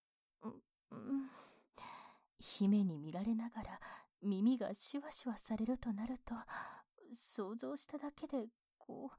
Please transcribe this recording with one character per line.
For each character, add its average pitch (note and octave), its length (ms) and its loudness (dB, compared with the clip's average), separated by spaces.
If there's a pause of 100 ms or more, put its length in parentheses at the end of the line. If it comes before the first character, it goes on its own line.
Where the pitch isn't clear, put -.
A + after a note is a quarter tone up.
(480)
う、 - 60 -6 (360)
う A3+ 60 -8
ん。 C4 340 0 (1080)
姫 G3+ 460 6
に E3 140 2
見 D#3 120 -6
ら F3+ 140 -2
れ A#3 100 4
な A3+ 160 0
が A3 120 -6
ら - 180 -8 (440)
耳 G3+ 320 6
が G#3 180 0
シ - 240 -6
ュ C#4+ 40 -2
ワ D4+ 100 -8
シ - 140 -8
ュ B3 40 2
ワ G#3 80 -2
さ - 180 -2
れ A3 100 2
る B3+ 120 2
と A#3 140 0
な G#3 140 0
る B3+ 180 -2
と、 A#3 100 -4 (800)
想 G#3+ 400 -2
像 C4 220 -2
し - 100 -10
た D4 120 -6
だ C#4+ 120 -2
け - 160 -6
で、 B3 200 0 (320)
こ - 400 -6